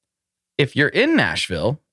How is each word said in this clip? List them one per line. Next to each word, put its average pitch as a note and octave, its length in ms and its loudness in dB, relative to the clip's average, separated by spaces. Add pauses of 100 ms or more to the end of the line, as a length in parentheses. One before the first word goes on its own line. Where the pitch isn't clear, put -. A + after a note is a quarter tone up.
(580)
if C#3+ 180 0
you're C#3+ 120 2
in C#4+ 280 2
Nashville, F#2 640 -2 (120)